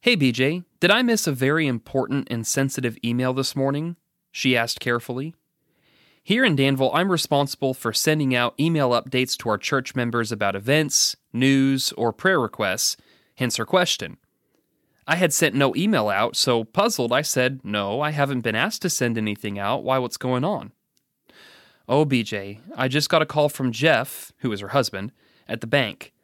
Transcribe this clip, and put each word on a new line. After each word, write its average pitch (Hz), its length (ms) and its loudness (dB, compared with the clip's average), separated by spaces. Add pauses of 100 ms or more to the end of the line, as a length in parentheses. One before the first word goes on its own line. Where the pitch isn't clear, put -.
"Hey, 240 140 4
B 139 180 2
J, 143 300 0 (180)
did 180 100 4
I 233 120 4
miss 233 240 2
a 156 60 0
very 139 340 2
important 131 640 -2
and 117 160 -4
sensitive 131 580 -2
email 127 300 0
this 135 200 -2
morning?" 143 420 -2 (360)
she 127 240 0
asked 117 240 -2
carefully. 127 540 -4 (880)
"Here 247 220 4
in 165 100 4
Danville, 135 380 4
I'm 185 180 2
responsible 139 640 0
for 113 180 -4
sending 147 420 2
out 120 240 0
email 147 340 2
updates 127 460 0
to 117 120 -2
our 104 80 2
church - 360 -4
members 117 380 -2
about 101 240 -2
events, 139 580 0 (160)
news, 135 600 2
or 113 180 0
prayer 160 300 0
requests, 101 560 -2 (380)
hence 123 220 -2
her 113 100 -4
question. 180 500 0 (920)
I 160 100 2
had 175 180 2
sent 151 200 2
no 135 220 2
email 156 320 2
out, 101 280 0
so 117 280 2
puzzled, 147 480 0
I 131 80 4
said, 131 440 -2
'No, 104 360 -2
I 151 120 -2
haven't 139 280 0
been 113 140 -2
asked 151 280 -2
to 180 60 -2
send 117 300 0
anything 104 400 -4
out. 104 260 -2
Why, 131 140 0
what's 123 180 -4
going 127 280 -2
on?' 165 280 -6 (1160)
'Oh, 143 140 4
B 131 180 2
J, 104 380 -8 (160)
I 131 100 0
just 143 220 0
got 160 140 2
a 151 40 0
call 147 220 2
from 131 240 -4
Jeff, 127 580 0 (100)
who 117 120 -2
is 101 80 -6
her 101 80 -10
husband, 104 420 -2 (380)
at - 140 -6
the 117 40 -10
bank. 113 460 -2 (120)